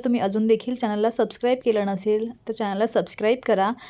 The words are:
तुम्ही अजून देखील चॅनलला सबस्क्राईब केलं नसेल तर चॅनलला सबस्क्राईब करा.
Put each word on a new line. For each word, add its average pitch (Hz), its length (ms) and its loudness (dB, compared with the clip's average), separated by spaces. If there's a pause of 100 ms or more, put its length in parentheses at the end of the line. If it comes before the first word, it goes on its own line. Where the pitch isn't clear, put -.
तुम्ही 240 160 2
अजून 214 260 0
देखील 226 280 2
चॅनलला 214 360 0
सबस्क्राईब 240 540 0
केलं 214 220 2
नसेल 214 440 -2 (180)
तर 226 40 -6
चॅनलला 208 340 -2
सबस्क्राईब 220 600 0
करा. 196 240 2 (200)